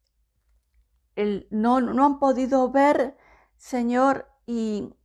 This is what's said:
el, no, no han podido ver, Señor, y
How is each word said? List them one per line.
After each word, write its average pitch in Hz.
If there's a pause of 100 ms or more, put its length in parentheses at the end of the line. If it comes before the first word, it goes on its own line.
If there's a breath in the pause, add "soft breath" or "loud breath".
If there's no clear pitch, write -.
(1160)
el, 208
no, 233
no 247
han 277
podido 254
ver, 277 (400 soft breath)
Señor, 254 (180)
y 220 (100)